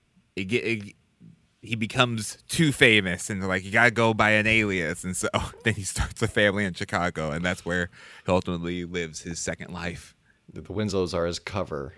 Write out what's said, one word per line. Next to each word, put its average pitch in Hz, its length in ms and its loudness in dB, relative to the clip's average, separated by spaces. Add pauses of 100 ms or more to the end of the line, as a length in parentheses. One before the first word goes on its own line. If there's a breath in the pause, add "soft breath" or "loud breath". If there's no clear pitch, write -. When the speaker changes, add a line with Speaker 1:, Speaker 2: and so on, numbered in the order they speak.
(380)
Speaker 1:
it 95 80 -4
ge-, 95 80 -2 (340)
it, - 80 -20 (680)
he - 140 -6
becomes 113 640 -2 (100)
too 160 240 2
famous, 104 580 4
and 98 120 -4
they're 95 80 -2
like, 92 160 0
"You 98 60 -10
gotta 117 200 6
go 113 220 4
by 107 180 4
an 107 160 4
alias." 98 560 2
And 92 140 -4
so 107 100 -2 (180)
<laughs> - 180 -14
then 110 100 2
he 101 100 -8
starts - 380 -6
a 113 60 0
family 104 380 2
in 90 80 -4
Chicago, 87 580 -2
and 82 120 -4
that's 90 220 -2
where 87 240 -2 (360 loud breath)
he 95 60 0
ultimately 90 540 -2
lives 85 360 -6
his 85 180 -10
second - 340 -8
life. 85 420 -10 (360)
Speaker 2:
The, - 100 -14
the - 120 -14
Winslows 95 400 -2
are 85 120 0
his 85 140 -4
cover. 80 580 -6